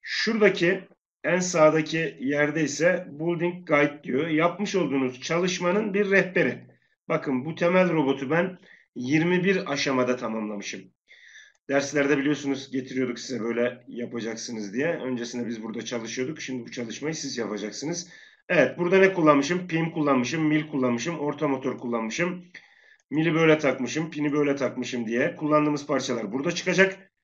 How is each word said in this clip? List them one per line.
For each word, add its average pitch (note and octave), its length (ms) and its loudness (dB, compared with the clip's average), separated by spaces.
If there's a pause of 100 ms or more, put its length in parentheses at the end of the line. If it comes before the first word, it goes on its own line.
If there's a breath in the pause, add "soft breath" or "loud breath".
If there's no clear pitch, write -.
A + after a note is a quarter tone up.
Şuradaki - 840 2 (360)
en E3+ 160 2
sağdaki D#3+ 800 4
yerde D3 440 0
ise F3 460 0
Building E3+ 580 -4
Guide D3 360 2
diyor. D#3 240 -2
Yapmış F3 480 0
olduğunuz C3+ 460 0
çalışmanın F3+ 720 0
bir G3 180 2
rehberi. E3+ 560 0 (400 soft breath)
Bakın B2+ 380 -2
bu D#3+ 100 -8
temel F3 340 4
robotu C3+ 400 0
ben F#3 300 0 (360 soft breath)
yirmi D#3+ 480 2
bir F#3 280 0
aşamada B2+ 460 0
tamamlamışım. G#2+ 640 -6 (880 loud breath)
Derslerde C#3 480 2
biliyorsunuz C#3 540 -2
getiriyorduk B2+ 480 -4
size A#2+ 200 -8
böyle A#2 480 -2
yapacaksınız A2+ 840 -8
diye. C3+ 140 -2
Öncesinde A#2+ 600 -6
biz A2 160 -8
burada A2 220 -8
çalışıyorduk. B2+ 560 -6
Şimdi B2 240 -8
bu - 60 -16
çalışmayı C3 440 -8
siz C3+ 220 -8
yapacaksınız. G#2+ 720 -6 (400 loud breath)
Evet, D#3 280 4
burada F3+ 200 4
ne F#3+ 160 6
kullanmışım? D#3 540 4
Pim D#3+ 240 -2
kullanmışım, D3 560 2
mil D3+ 200 2
kullanmışım, B2+ 520 -2
orta C#3+ 280 -2
motor C3 300 -2
kullanmışım. A#2+ 680 -4 (640 loud breath)
Mili D#3+ 240 2
böyle D#3+ 240 6
takmışım, D3 540 -2
pini D3 220 -2
böyle C#3+ 220 2
takmışım B2 520 -4
diye C3+ 280 0
kullandığımız D3+ 520 0
parçalar A#2+ 440 -2
burada C#3 200 -2
çıkacak. F#3 600 0 (120)